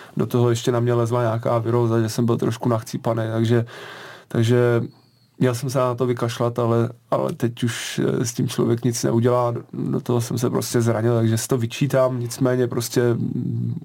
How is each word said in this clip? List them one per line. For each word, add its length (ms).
Do 100
toho 240
ještě 220
na 80
mě 140
lezla 280
nějaká 360
viróza, 420
že 80
jsem 180
byl 100
trošku 320
nachcípaný, 540
takže, 320
takže 540
měl 160
jsem 160
se 80
na 160
to 120
vykašlat, 520
ale, 300
ale 220
teď 320
už, 400
eh, 200
s 80
tím 160
člověk 360
nic 200
neudělá. 500
Do 280
toho 200
jsem 180
se 120
prostě 300
zranil, 360
takže 220
si 100
to 100
vyčítám, 640
nicméně 480
prostě, 460
mm, 600